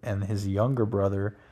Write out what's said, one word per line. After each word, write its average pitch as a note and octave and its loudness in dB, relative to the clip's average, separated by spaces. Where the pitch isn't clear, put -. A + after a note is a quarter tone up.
and G2+ -2
his G2+ -2
younger A2+ 2
brother, G2+ 0